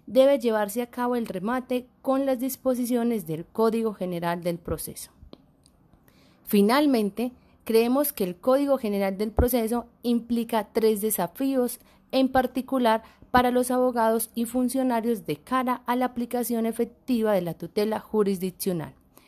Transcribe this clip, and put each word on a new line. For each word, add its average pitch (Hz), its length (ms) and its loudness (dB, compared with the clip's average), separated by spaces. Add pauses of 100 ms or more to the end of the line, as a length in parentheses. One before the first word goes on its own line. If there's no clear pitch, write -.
debe 262 320 6
llevarse 220 420 0
a 240 80 -8
cabo 247 280 -2
el 233 80 -2
remate 247 640 -4 (140)
con 269 240 0
las 262 140 0
disposiciones 240 880 -2
del 160 180 -6
Código 220 480 0
General 175 480 -4
del 170 180 -4
Proceso. - 520 -10 (1300)
Finalmente, 233 880 2 (320)
creemos 240 480 2
que 208 100 -4
el 180 140 -4
Código 269 400 2
General 202 400 -2
del 214 140 -4
Proceso 240 560 0 (160)
implica 233 680 -2
tres 220 300 2
desafíos, 240 800 -2 (320)
en 262 180 2
particular 247 760 0 (280)
para 247 200 4
los 247 200 0
abogados 240 640 0
y 233 100 -2
funcionarios 240 800 0
de 151 100 -4
cara 254 500 -2
a 247 100 0
la 254 100 0
aplicación 240 600 -4
efectiva 226 680 0
de 185 80 2
la 165 140 -6
tutela 208 440 -2
jurisdiccional. 185 920 -2 (340)